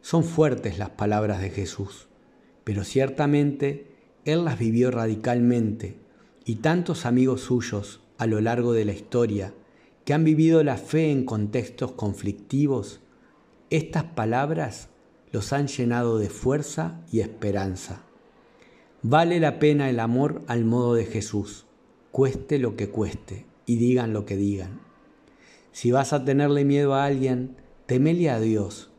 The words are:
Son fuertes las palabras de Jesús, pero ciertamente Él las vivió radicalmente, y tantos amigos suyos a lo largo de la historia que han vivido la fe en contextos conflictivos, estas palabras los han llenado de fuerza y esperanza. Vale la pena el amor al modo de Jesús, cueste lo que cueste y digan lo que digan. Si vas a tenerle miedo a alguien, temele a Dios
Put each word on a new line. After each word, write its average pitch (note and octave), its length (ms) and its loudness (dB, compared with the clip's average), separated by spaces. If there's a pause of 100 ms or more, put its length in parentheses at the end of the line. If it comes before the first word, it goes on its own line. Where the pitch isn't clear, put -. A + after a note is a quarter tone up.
Son E3+ 200 2
fuertes B2+ 560 0
las G2 120 -8
palabras G#2 500 0
de F#2+ 100 -4
Jesús, - 560 -8 (580)
pero G2+ 200 -4
ciertamente C#3+ 1040 0 (340)
Él E3 200 0
las B2+ 140 -2
vivió A#2 340 2
radicalmente, A#2 1040 0 (480)
y A2+ 120 -4
tantos D#3+ 500 -2
amigos B2+ 340 2
suyos - 600 -4 (160)
a A#2 80 -2
lo G#2+ 140 0
largo A#2+ 320 0
de A2 120 2
la G2+ 80 -2
historia G#2 640 -2 (500)
que C#3+ 100 0
han D#3+ 80 2
vivido D#3+ 400 6
la C#3 140 0
fe D#3 340 0
en C3+ 140 0
contextos A2+ 680 -4
conflictivos, A2 1080 -2 (720)
estas D#3 340 -2
palabras B2+ 840 -2 (440)
los G#2+ 200 -4
han C#3+ 140 0
llenado A#2+ 520 0
de G2+ 120 0
fuerza D3 720 -4 (100)
y A2 80 0
esperanza. G2 840 -4 (1000)
Vale E3 380 2
la D3+ 180 2
pena D3 320 4
el B2 80 0
amor B2+ 480 0
al A#2+ 180 0
modo A#2+ 300 2
de A2+ 120 2
Jesús, G#2 600 -6 (460)
cueste C3+ 480 0
lo A2 160 -2
que G#2 120 -4
cueste - 580 -6 (200)
y A#2 120 2
digan A#2+ 340 2
lo G#2 140 -4
que G2+ 100 -4
digan. G2 420 -2 (960)
Si - 180 0
vas C3+ 220 2
a C#3 120 0
tenerle C#3+ 400 2
miedo C#3+ 300 4
a C#3 100 2
alguien, C3 520 -2 (300)
temele D#3 440 2
a A#2 80 0
Dios A2 600 -2